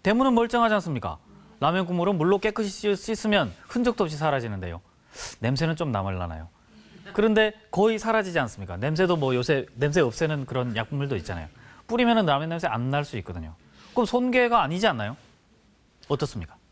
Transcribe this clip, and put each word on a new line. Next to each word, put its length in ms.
대문은 320
멀쩡하지 400
않습니까? 440
라면 280
국물은 300
물로 220
깨끗이 300
씻-, 280
씻으면 560
흔적도 360
없이 120
사라지는데요. 640
냄새는 360
좀 140
남을라나요? 580
그런데 400
거의 280
사라지지 420
않습니까? 360
냄새도 400
뭐 180
요새 400
냄새 260
없애는 460
그런 300
약품들도 400
있잖아요. 320
뿌리면은 400
라면 240
냄새 180
안 220
날 140
수 140
있거든요. 360
그럼 120
손괴가 560
아니지 240
않나요? 300
어떻습니까? 520